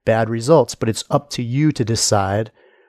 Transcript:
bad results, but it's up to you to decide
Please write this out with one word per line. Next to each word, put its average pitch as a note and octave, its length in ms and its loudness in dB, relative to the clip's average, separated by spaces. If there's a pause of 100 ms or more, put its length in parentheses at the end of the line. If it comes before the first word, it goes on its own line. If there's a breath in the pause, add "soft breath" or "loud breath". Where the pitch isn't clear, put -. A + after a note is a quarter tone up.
bad A2 240 2
results, A#2 440 2
but A2+ 140 -4
it's - 220 -2
up - 180 0
to - 140 -8
you C3+ 280 0
to C3+ 140 -2
decide G#2 680 -2 (380 soft breath)